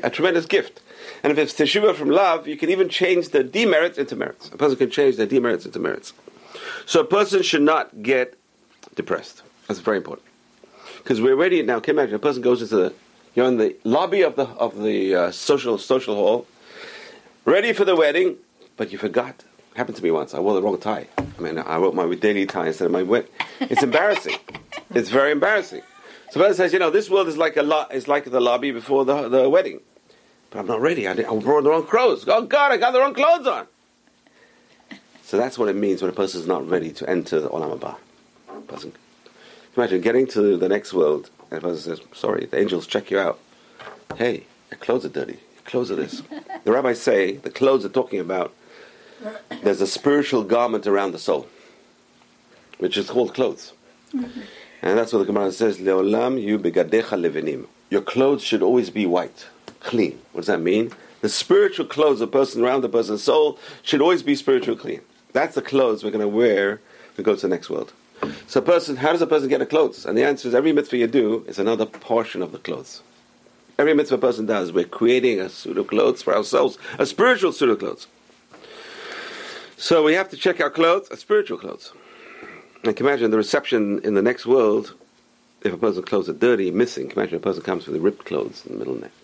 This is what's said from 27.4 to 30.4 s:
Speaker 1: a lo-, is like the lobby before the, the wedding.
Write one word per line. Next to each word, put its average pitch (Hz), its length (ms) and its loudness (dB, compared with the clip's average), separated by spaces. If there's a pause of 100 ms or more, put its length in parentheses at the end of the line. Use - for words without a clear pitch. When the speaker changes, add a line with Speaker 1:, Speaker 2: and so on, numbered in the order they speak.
Speaker 1:
a 147 60 4
lo-, 151 280 0
is 135 160 -6
like 143 180 0
the 127 160 0
lobby 123 300 2
before 131 340 0
the, 139 240 0
the 131 200 4
wedding. 135 300 2 (720)